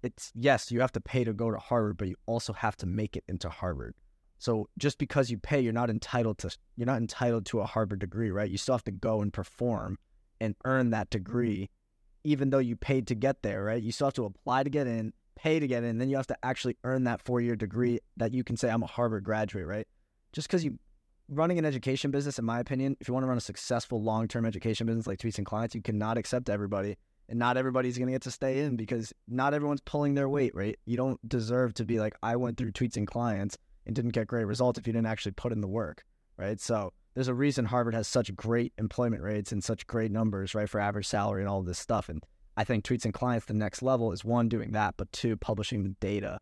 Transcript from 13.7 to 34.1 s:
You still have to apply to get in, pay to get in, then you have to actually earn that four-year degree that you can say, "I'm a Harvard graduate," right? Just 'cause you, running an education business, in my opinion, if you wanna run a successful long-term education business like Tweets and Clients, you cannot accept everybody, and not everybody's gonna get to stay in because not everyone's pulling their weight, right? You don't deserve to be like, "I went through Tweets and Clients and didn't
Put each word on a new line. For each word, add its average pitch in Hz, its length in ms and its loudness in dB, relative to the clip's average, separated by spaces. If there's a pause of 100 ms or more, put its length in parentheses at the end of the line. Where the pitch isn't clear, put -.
You 110 80 -4
still 139 180 0
have 139 60 -2
to 120 120 -2
apply 123 380 0
to 143 60 -2
get 143 160 2
in, 113 280 -2 (200)
pay 156 240 2
to 147 80 2
get 120 180 2
in, 117 120 0
then 131 140 0
you 135 60 2
have 131 100 -2
to 123 160 -4
actually 127 420 -2
earn 131 200 2
that 117 180 0
four-year 120 340 2
degree 110 420 0 (200)
that 113 160 0
you 127 100 0
can 117 140 -2
say, 123 100 2
"I'm 113 140 2
a 110 40 -2
Harvard 110 380 0
graduate," 107 420 0
right? 104 220 -4 (460)
Just - 160 -6
'cause 180 120 4
you, 147 160 -2 (500)
running 165 300 2
an 160 60 2
education 135 460 0
business, 143 280 -2
in 117 60 -2
my 117 160 0
opinion, 135 400 0
if - 80 -10
you 123 60 0
wanna 131 120 0
run 127 120 2
a - 20 0
successful 113 600 -2
long-term 113 420 0
education 113 420 0
business 113 200 0
like 98 120 -4
Tweets 113 200 -4
and 101 80 -2
Clients, 110 280 -4
you 117 60 -4
cannot 107 380 0
accept 123 320 -2
everybody, 101 480 0 (320)
and 117 80 -2
not 123 180 4
everybody's 127 400 2
gonna 127 140 0
get 131 120 0
to 131 80 -6
stay 135 300 0
in 143 160 0
because 110 380 -4 (140)
not 131 260 2
everyone's 147 260 0
pulling 147 340 0
their 139 140 2
weight, 135 260 2
right? 101 300 -2
You 120 140 0
don't 127 280 -2
deserve 120 480 0
to 117 120 -2
be 113 140 2
like, 107 220 -2
"I 117 140 0
went 120 220 -2
through 110 140 -2
Tweets 117 260 -2
and 104 80 0
Clients 113 500 -2 (300)
and 107 100 -2
didn't 120 160 0